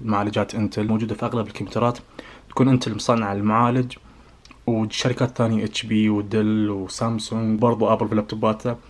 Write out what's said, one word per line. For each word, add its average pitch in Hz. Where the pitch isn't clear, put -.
معالجات 104
انتل 107
موجودة 110
في 123
أغلب 113
الكمبيوترات، 117
تكون 131
انتل 123
مصنعة 107
المعالج، 120
وشركات 117
ثانية 113
اتش 107
بي 107
وديل 107
وسامسونج، 110
برضو 110
أبل 110
في 110
لابتوباتها 107